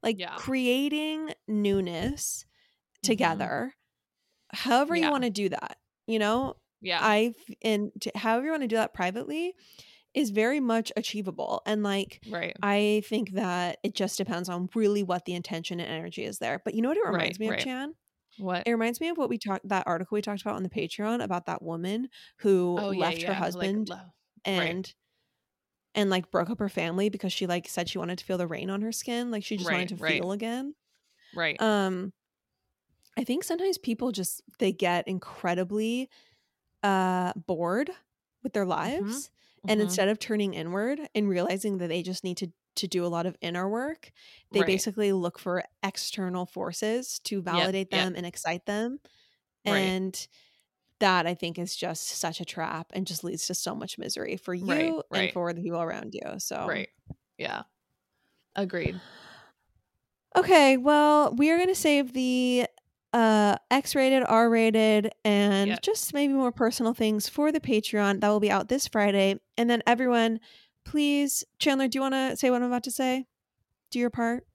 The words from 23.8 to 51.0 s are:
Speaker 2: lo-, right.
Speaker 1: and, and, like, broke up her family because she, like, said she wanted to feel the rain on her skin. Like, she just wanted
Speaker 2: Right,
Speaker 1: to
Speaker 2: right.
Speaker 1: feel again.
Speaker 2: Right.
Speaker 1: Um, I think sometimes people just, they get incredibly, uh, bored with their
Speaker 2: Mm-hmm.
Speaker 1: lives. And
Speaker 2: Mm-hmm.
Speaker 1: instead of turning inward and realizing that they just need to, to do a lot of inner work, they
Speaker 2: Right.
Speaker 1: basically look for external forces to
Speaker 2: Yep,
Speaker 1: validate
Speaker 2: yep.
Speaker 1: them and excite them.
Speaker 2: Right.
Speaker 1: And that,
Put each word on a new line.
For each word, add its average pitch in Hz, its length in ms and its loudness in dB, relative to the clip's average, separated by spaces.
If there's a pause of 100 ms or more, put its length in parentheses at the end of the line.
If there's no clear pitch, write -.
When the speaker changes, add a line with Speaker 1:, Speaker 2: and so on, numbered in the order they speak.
Speaker 2:
lo-, 180 80 -8
right. - 80 -20 (400)
Speaker 1:
and, 180 480 -2 (1000)
and, 202 160 2
like, 185 220 0
broke 175 180 0
up 233 100 -6
her 202 100 -2
family 180 400 0
because 190 240 -4
she, - 140 -2
like, 175 200 -2
said 175 220 -4
she - 80 -6
wanted 175 220 -6
to - 60 -18
feel 185 120 -2
the 175 100 -2
rain 165 220 -8
on 196 120 -4
her 220 100 -4
skin. 240 380 -4
Like, 214 140 -4
she 220 140 -4
just 180 120 -4
wanted 160 100 0 (120)
Speaker 2:
Right, 170 60 -10
Speaker 1:
to 170 60 -10
Speaker 2:
right. 156 180 2
Speaker 1:
feel 175 100 -4
again. 233 440 -6 (600)
Speaker 2:
Right. 160 260 -2
Speaker 1:
Um, 196 520 0 (1040)
I 233 60 -2
think 269 200 -2
sometimes 359 340 -2
people 247 340 -4
just, 190 300 -6 (180)
they 196 120 2
get 175 360 0
incredibly, 196 1000 -4 (720)
uh, 185 540 2
bored 180 560 -2 (500)
with 240 120 -6
their 202 100 0
Speaker 2:
Mm-hmm. 185 60 -2 (340)
Speaker 1:
lives. 233 260 -6 (380)
And 214 140 4
Speaker 2:
Mm-hmm. 208 80 2
Speaker 1:
instead 190 180 2
of 214 120 2
turning 208 340 0
inward 202 480 -4 (120)
and 214 140 2
realizing 190 520 0
that 175 100 -2
they 170 120 -2
just 180 220 -6
need 180 140 -4
to, 185 100 -6 (300)
to 196 100 -4
do 175 180 -2
a - 60 0
lot 170 140 -2
of 180 160 -4
inner 175 260 -4
work, 254 460 -6 (400)
they 202 80 4
Speaker 2:
Right. 170 60 4
Speaker 1:
basically 196 440 0
look 180 260 -2
for 180 280 -4 (180)
external 185 640 -4
forces 214 800 -6
to 208 120 -4
Speaker 2:
Yep, 190 60 -4
Speaker 1:
validate 180 480 0
Speaker 2:
yep. 190 140 0
Speaker 1:
them 185 100 -4
and 175 100 -8
excite 175 400 -6
them. 226 340 -4 (680)
Speaker 2:
Right. 202 120 2
Speaker 1:
And 190 480 -2 (720)
that, 185 280 4